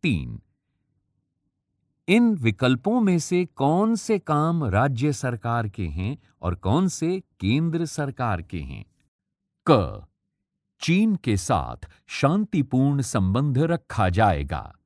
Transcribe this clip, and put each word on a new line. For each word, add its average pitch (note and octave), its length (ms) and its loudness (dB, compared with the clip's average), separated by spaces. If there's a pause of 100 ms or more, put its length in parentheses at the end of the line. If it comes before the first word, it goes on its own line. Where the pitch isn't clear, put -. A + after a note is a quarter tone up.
तीन, C#2 380 -2 (1700)
इन A3+ 260 4
विकल्पों C3 640 0
में F#3+ 180 4
से F3+ 260 -2
कौन F3 500 0
से G#3 240 -2
काम D#3+ 460 0
राज्य B2 480 0
सरकार A#2 560 -4
के F#2+ 180 -6
हैं F2+ 300 -6 (260)
और F2 120 -2
कौन C#3+ 340 0
से F3 340 -4 (180)
केंद्र D#3+ 460 0
सरकार B2 560 -4
के F2 180 -8
हैं? C2 240 -12 (840)
क, E2+ 400 2 (720)
चीन G3+ 360 2
के A2 200 -2
साथ C#2+ 520 -4 (180)
शांतिपूर्ण C#3 960 0
संबंध A#2+ 560 0
रखा D#3 500 0
जाएगा। D#2+ 540 2 (240)